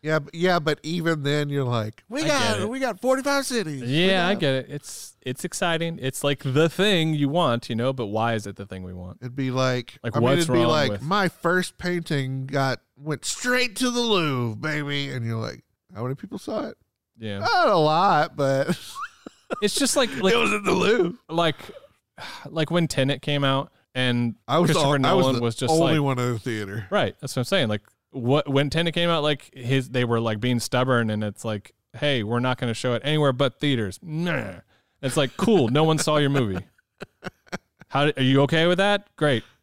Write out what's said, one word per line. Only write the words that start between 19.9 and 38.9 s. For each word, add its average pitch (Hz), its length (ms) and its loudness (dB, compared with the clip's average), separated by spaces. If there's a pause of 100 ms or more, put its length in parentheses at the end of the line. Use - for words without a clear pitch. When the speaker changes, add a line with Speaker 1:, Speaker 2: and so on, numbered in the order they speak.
Speaker 2:
like, 247 140 2 (100)
like 190 140 4
Speaker 1:
it - 40 4
was - 140 2
in 208 120 -2
the 190 80 0
Louvre. 185 420 2 (160)
Speaker 2:
like, 165 280 0 (920)
like 156 220 -2
when 170 160 2
Tenet 139 340 0
came 143 220 -2
out 135 280 0 (220)
and 120 420 0 (120)
Speaker 1:
I 131 120 2
was 170 120 4
Speaker 2:
Christopher 151 160 2
Speaker 1:
all, 143 60 4 (120)
I 160 80 4
was 185 120 4
Speaker 2:
Nolan 131 100 2
Speaker 1:
the 117 60 0
Speaker 2:
was 117 140 0
just 131 160 -2
Speaker 1:
only 165 280 4
Speaker 2:
like - 20 2
Speaker 1:
one 135 180 0
in 123 140 0
the 110 60 -4
theater. 104 500 -6
Speaker 2:
Right. 185 300 0
That's - 160 -10
what 131 60 -2
I'm 117 40 -2
saying. 170 220 0
Like, 107 140 -2 (300)
what, 131 380 0
when 139 200 2
Tenet 165 240 -2
came 170 160 0
out, 165 140 0
like, 151 300 -2
his, 131 360 -2
they 123 160 0
were, 117 140 2
like, 113 220 -2
being 123 180 2
stubborn, 123 500 0
and 107 140 -2
it's 104 220 -8
like, 107 280 -6 (200)
"Hey, 139 300 0
we're 117 180 -2
not 127 160 0
gonna 120 160 -4
show 123 200 -2
it 117 120 -2
anywhere 147 280 2
but 131 260 -2
theaters." 117 420 -2
Nah. 156 540 -6 (460)
It's 131 160 -4
like, 139 200 0
Cool, 185 320 4
no 143 160 4
one 156 120 4
saw 151 200 2
your 147 120 4
movie. 113 360 0 (680)
Speaker 1:
<laughs> - 580 -18
Speaker 2:
How, 147 260 2
are 135 60 -2
you 135 220 6
okay 160 240 2
with 175 120 2
that? 202 360 0